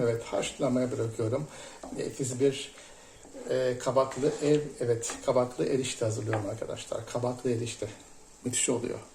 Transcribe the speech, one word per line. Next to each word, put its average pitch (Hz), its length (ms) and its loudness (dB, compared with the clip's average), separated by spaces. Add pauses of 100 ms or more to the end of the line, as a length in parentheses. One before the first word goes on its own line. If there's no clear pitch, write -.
Evet, 117 220 2
haşlamaya 127 680 0
bırakıyorum. 113 540 0 (500)
Nefis 123 440 -4
bir, 135 340 2 (760)
e, 127 280 2
kabaklı 131 540 2 (100)
ev, 147 180 6 (200)
evet, 120 320 0 (140)
kabaklı 127 400 2
erişte 127 380 0
hazırlıyorum 110 460 0
arkadaşlar. - 600 -6
Kabaklı 123 380 0
erişte. 113 360 -2 (580)
Müthiş - 240 2
oluyor. - 300 0 (160)